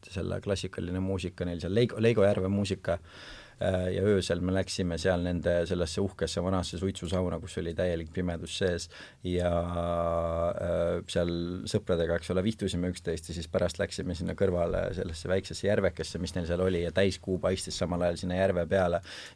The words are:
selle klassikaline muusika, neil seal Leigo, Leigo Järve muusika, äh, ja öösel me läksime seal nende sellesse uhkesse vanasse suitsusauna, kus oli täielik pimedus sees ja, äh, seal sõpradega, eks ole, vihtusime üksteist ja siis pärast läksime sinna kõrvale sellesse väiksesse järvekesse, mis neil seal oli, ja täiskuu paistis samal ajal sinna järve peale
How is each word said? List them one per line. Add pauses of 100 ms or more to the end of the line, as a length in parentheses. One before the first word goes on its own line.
selle
klassikaline
muusika,
neil
seal
Leigo,
Leigo
Järve
muusika, (640)
äh,
ja
öösel
me
läksime
seal
nende
sellesse
uhkesse
vanasse
suitsusauna,
kus
oli
täielik
pimedus
sees (340)
ja, (960)
äh,
seal (360)
sõpradega,
eks
ole,
vihtusime
üksteist
ja
siis
pärast
läksime
sinna
kõrvale
sellesse
väiksesse
järvekesse,
mis
neil
seal
oli,
ja
täiskuu
paistis
samal
ajal
sinna
järve
peale (320)